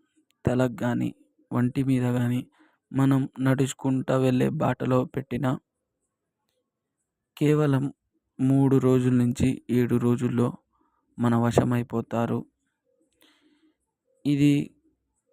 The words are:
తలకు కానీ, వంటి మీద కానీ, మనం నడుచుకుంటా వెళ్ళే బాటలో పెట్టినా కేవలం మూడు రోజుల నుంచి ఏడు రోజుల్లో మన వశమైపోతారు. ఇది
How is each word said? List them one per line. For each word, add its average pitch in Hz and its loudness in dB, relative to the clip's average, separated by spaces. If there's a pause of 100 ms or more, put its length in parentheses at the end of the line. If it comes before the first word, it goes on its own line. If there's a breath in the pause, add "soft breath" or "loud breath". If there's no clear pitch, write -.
(440)
తలకు 123 0
కానీ, 120 -4 (400)
వంటి 123 -2
మీద 127 0
కానీ, 123 -2 (520 soft breath)
మనం 135 2 (200)
నడుచుకుంటా 131 -2
వెళ్ళే 131 2
బాటలో 127 -2
పెట్టినా 127 -6 (1900)
కేవలం 147 2 (540)
మూడు 135 4
రోజుల 127 2
నుంచి 123 0 (220)
ఏడు 120 2
రోజుల్లో 120 0 (720)
మన 117 0
వశమైపోతారు. 117 -2 (1800 soft breath)
ఇది 143 2 (800)